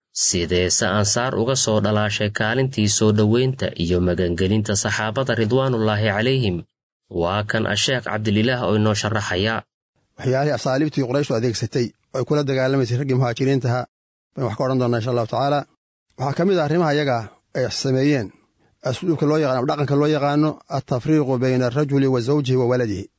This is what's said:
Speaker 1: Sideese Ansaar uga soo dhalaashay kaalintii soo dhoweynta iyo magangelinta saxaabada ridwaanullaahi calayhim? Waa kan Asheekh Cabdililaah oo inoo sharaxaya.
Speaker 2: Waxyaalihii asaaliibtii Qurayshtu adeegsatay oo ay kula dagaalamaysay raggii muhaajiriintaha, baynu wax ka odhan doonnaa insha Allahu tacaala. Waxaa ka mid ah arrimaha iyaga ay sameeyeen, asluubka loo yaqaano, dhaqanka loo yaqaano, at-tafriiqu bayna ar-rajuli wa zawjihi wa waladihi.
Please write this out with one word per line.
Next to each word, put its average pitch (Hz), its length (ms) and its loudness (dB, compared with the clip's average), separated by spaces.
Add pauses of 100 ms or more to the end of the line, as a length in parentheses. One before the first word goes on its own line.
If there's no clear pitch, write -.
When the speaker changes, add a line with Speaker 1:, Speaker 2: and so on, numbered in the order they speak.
(140)
Speaker 1:
Sideese 90 720 0
Ansaar 107 480 0
uga 120 220 0
soo 107 240 2
dhalaashay 104 500 0
kaalintii 113 580 0
soo 107 240 2
dhoweynta 117 600 2
iyo 87 260 0
magangelinta 90 760 0
saxaabada 110 580 -2
ridwaanullaahi 110 720 2
calayhim? 110 480 0 (540)
Waa 92 340 0
kan 110 220 -2
Asheekh 113 400 -2
Cabdililaah 110 560 0
oo 101 140 2
inoo 107 180 2
sharaxaya. 101 600 -2 (640)
Speaker 2:
Waxyaalihii 135 380 0
asaaliibtii 139 480 -2
Qurayshtu 135 300 -2
adeegsatay 117 520 -2 (220)
oo - 100 -6
ay 127 60 -2
kula 147 200 0
dagaalamaysay 131 540 0
raggii 135 160 -2
muhaajiriintaha, 127 640 0 (560)
baynu 135 120 -4
wax 104 80 -4
ka - 80 -4
odhan 131 160 0
doonnaa 120 200 0
insha 117 120 -4
Allahu 117 160 -2
tacaala. 139 320 0 (580)
Waxaa 135 180 -2
ka 170 80 0
mid 190 140 4
ah 156 60 2
arrimaha 156 300 0
iyaga 139 240 0 (340)
ay 131 180 -2
sameeyeen, 135 560 0 (580)
asluubka 151 420 -2
loo 151 100 2
yaqaano, 131 300 0
dhaqanka 147 300 -2
loo 147 120 4
yaqaano, 147 420 2 (180)
at-tafriiqu 135 720 0
bayna 127 280 2
ar-rajuli 139 420 2
wa 127 120 2
zawjihi 131 360 0
wa 127 100 2
waladihi. 117 380 0 (140)